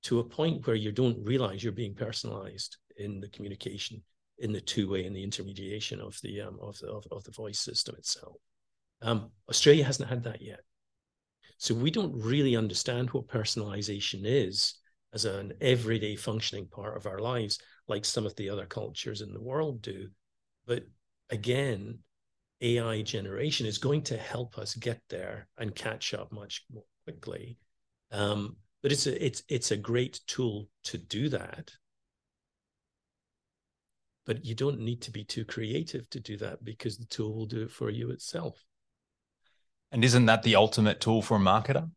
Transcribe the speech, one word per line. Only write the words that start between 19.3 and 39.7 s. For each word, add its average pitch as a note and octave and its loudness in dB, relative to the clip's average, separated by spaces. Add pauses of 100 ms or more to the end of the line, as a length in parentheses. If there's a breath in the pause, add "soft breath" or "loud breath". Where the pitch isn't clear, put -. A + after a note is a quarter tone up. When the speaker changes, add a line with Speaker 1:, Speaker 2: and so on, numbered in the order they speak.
Speaker 1:
the G2 -10
world C3 -2
do. G2 -10 (580)
But - -2 (440)
again, A#2 -2 (640)
A A#2+ 4
I A2+ -2
generation A2 -2
is G#2 -2
going D3 2
to A#2+ -2
help A#2 -6
us G2+ -8
get A#2 -4
there F#2+ -8 (100)
and G2+ -6
catch - -4
up G2+ -8
much G#2 -10 (100)
more G#2+ -16 (180)
quickly. - -12 (520)
Um, G#2 0 (260)
but C#3+ 2
it's C#3+ 2
a, - -2
it's, C3 -2
it's - 0
a G2+ 2
great A#2+ -2
tool G#2 -2 (160)
to - -6
do A#2 -2
that. - -6 (2500)
But A2+ -4
you A2+ -4
don't C3+ 0
need A#2 -4
to A#2+ -12
be G#2+ -10
too - -6
creative B2 -4
to B2+ -8
do G#2+ -8
that G#2+ -8
because A2 -6
the A2+ -14
tool G#2+ -4
will A2 -4
do A2 -4
it A2+ -10
for A#2 -4
you A#2 -4
itself. - -8 (1300)